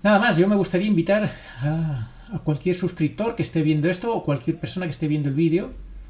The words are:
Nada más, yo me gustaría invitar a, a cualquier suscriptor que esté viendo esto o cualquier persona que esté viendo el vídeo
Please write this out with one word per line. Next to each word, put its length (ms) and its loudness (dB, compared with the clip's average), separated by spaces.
Nada 160 6
más, 180 4
yo 120 6
me 80 4
gustaría 320 2
invitar 420 2
a, 460 -2
a 80 -6
cualquier 340 0
suscriptor 640 -2
que 60 -2
esté 200 0
viendo 260 2
esto 240 -2
o 120 -2
cualquier 340 -2
persona 260 -6
que 60 -4
esté 180 -4
viendo 200 0
el 60 -2
vídeo 360 2